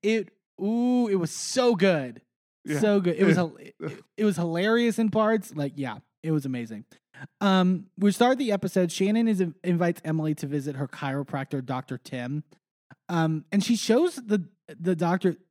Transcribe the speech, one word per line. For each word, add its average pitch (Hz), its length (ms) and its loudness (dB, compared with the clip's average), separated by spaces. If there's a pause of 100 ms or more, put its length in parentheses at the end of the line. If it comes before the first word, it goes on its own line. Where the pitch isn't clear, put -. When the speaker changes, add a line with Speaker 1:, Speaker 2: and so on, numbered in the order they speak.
Speaker 1:
It, 214 260 0 (320)
ooh, 240 460 2
it 196 80 0
was 170 160 0
so 247 440 0
good. 156 460 2 (440)
Speaker 2:
Yeah. 151 140 -2
Speaker 1:
So 208 200 4
good. 175 180 0
It 190 60 4
was 165 120 6
Speaker 2:
Yeah. 180 80 2
Speaker 1:
hil-, 165 160 -6
it, - 440 -12 (140)
it 214 80 0
was 202 100 2
hilarious 202 640 0
in 226 100 2
parts. 214 460 0
Like, 143 200 -4
yeah, 127 220 -6 (240)
it 160 100 -4
was 147 140 0
amazing. 117 400 -6 (560)
Um, 185 460 2 (100)
we 202 140 4
start 247 260 4
the 254 140 -2
episode. 185 400 0
Shannon 220 360 0
is, 196 160 2 (200)
invites 170 420 0
Emily 156 300 -2
to 147 120 -8
visit 139 280 -4
her 135 120 -6
chiropractor, 135 800 -6
Doctor 127 320 -8
Tim. 131 460 -8 (680)
Um, 160 420 0
and 202 120 0
she 233 120 2
shows 285 400 2
the, 208 300 -2 (220)
the 170 280 -4
doctor 175 420 0 (140)